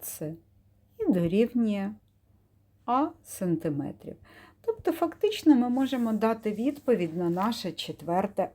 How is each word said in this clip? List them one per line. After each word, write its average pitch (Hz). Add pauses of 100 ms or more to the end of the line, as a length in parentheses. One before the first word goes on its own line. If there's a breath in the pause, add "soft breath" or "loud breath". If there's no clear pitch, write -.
Ц - (640)
і 392
дорівнює 208 (920)
А 262 (140)
сантиметрів. 160 (440 loud breath)
Тобто, -
фактично, 339
ми 247
можемо 247
дати 220
відповідь 208
на 175
наше 185
четверте, 175